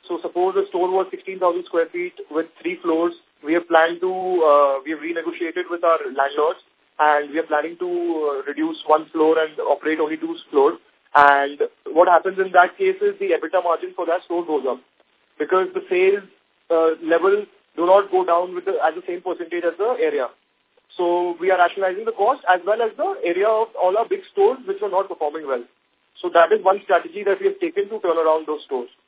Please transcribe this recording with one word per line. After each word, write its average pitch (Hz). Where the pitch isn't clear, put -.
So 175
suppose 185
the 196
store 185
was 185
sixteen -
thousand 175
square 165
feet 175
with 160
three 175
floors. 170
We 156
have 170
planned 170
to, 185
uh, 156
we 147
have 151
renegotiated 170
with 175
our 165
landlords, 147
and 147
we 143
are 160
planning 156
to, 180
uh, 165
reduce 156
one 156
floor 160
and 156
operate 147
only 156
two 160
floors. 147
And 143
what 170
happens 185
in 190
that 180
case 190
is 202
the 180
ebitda 165
margin 170
for 170
that 170
store 175
goes 151
up 123
because 180
the 180
sales, 196
uh, 165
level 185
do 170
not 196
go 185
down 180
with 175
the, 185
at 160
the 180
same 180
percentage 170
as 170
the 220
area. 143
So 175
we 185
are 185
rationalizing 185
the 226
cost 226
as 180
well 214
as 220
the 381
area 185
of 220
all 185
our 233
big -
stores 226
which 196
were 208
not 190
performing 156
well. 123
So 180
that 170
is 214
one 196
strategy 175
that 190
we 196
have -
taken 196
to 220
turn 165
around 156
those 151
stores. 123